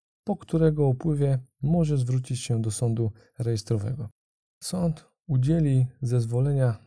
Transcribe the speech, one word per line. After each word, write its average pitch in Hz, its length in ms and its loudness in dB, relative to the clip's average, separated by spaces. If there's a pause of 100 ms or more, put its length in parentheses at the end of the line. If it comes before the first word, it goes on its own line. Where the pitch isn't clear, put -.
(240)
po 202 120 -2
którego 156 520 2
upływie 139 500 0 (240)
może 151 360 2
zwrócić 127 420 -2
się 113 220 -2
do 110 80 -2
sądu 113 420 -2 (260)
rejestrowego. 110 680 -4 (540)
Sąd 170 440 -4 (220)
udzieli 135 580 2 (160)
zezwolenia 123 720 0 (100)